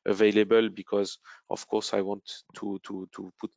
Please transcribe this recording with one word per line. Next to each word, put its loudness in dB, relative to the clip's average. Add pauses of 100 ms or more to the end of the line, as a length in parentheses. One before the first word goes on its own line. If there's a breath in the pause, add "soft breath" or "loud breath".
available, 4
because -4 (320 loud breath)
of -8
course -2
I 2
want -4 (320)
to, -6
to, -10
to -14
put -10